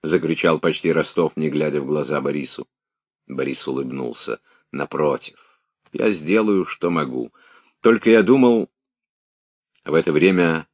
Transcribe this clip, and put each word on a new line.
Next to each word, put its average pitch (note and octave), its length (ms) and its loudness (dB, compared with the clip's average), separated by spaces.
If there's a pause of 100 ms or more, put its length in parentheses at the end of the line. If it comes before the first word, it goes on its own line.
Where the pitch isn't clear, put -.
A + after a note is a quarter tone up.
закричал D#2+ 560 0
почти E2 320 -2
Ростов, D#2 460 0
не D#2 140 -2
глядя D2+ 320 -2
в C2+ 40 -8
глаза D2 340 -4
Борису. C#2+ 460 -8 (600)
Борис C2+ 420 -8
улыбнулся. C2 720 -8 (320)
«Напротив, C#2+ 640 -4 (560)
я - 180 0
сделаю, G2 540 0
что - 260 -6
могу. B1+ 420 -4 (500)
Только A2+ 280 4
я A2+ 120 8
думал». A#2+ 480 4 (1120)
В D2+ 100 -4
это D#2+ 180 2
время E2 600 4